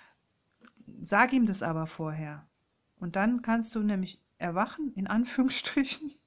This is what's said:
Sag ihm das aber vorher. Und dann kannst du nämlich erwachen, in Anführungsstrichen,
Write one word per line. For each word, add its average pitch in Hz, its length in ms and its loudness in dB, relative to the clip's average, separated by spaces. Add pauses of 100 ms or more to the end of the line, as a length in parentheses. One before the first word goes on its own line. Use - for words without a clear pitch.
(1000)
Sag 233 320 4
ihm 247 140 6
das 190 160 -2
aber 160 240 -2
vorher. 156 580 -8 (540)
Und 175 160 -6
dann 226 260 2
kannst 226 320 0
du 220 80 0
nämlich 196 400 0 (160)
erwachen, 208 560 -2
in 190 140 -4
Anführungsstrichen, 262 1080 0 (140)